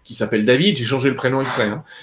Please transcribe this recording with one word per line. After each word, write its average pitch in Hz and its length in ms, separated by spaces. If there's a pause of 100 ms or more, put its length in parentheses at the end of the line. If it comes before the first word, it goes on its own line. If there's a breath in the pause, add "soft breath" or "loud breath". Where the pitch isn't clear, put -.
qui - 100
s'appelle 107 320
David, 139 320
j'ai 120 80
changé 131 240
le 123 40
prénom 135 280
exprès, 127 260
hein. 120 160 (180 loud breath)